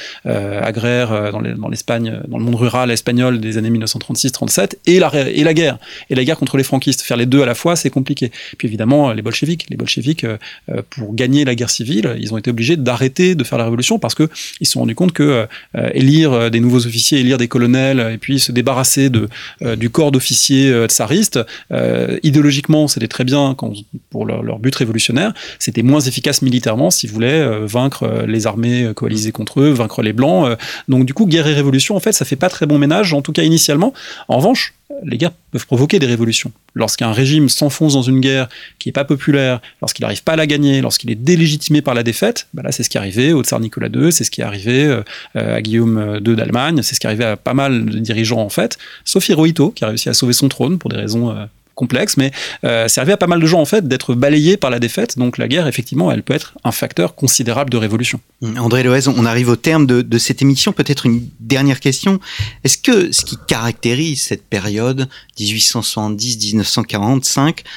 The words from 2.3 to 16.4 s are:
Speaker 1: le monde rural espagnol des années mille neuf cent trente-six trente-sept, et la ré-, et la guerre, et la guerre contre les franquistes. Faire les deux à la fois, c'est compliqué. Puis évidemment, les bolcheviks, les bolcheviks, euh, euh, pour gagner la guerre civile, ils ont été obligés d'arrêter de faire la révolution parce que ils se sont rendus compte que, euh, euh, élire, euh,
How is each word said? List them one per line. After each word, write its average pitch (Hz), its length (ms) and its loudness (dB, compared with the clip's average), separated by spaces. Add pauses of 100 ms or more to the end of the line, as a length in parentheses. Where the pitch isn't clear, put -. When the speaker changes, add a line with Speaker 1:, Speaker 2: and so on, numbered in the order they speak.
Speaker 1:
le 113 40 -2
monde 117 120 0
rural 123 340 0
espagnol 123 500 0
des 110 200 -4
années 110 100 -2
mille 113 120 0
neuf 113 100 -4
cent 120 80 -6
trente-six 127 320 -4
trente-sept, - 560 -2
et 175 100 6
la 175 100 6
ré-, 139 280 0
et 147 80 2
la 165 100 4
guerre, 151 240 2 (320)
et 135 60 0
la 127 80 2
guerre 156 140 0
contre 139 200 -2
les 135 60 4
franquistes. 131 380 0
Faire - 140 -4
les 120 120 0
deux 135 160 4
à - 20 4
la 120 80 0
fois, 170 220 0
c'est 139 160 -2
compliqué. 135 400 -2 (260)
Puis 131 100 -6
évidemment, 113 460 2
les 110 80 -6
bolcheviks, 147 480 -4
les - 80 -8
bolcheviks, 120 460 -4
euh, 110 140 -4 (320)
euh, 113 200 -6
pour 107 240 -8
gagner 131 320 2
la 127 80 0
guerre 117 160 -4
civile, 139 500 -2
ils 107 140 -6
ont 110 60 -4
été 113 100 -4
obligés 120 260 0
d'arrêter 131 600 2
de 139 80 0
faire 120 160 -2
la 113 60 0
révolution 120 340 0
parce - 160 -4
que 156 140 0 (300)
ils 160 60 -4
se - 60 2
sont 127 80 -2
rendus 117 160 0
compte 180 160 2
que, 151 100 -2
euh, 135 240 2 (320)
euh, 117 160 -2
élire, 143 400 4
euh, 117 160 2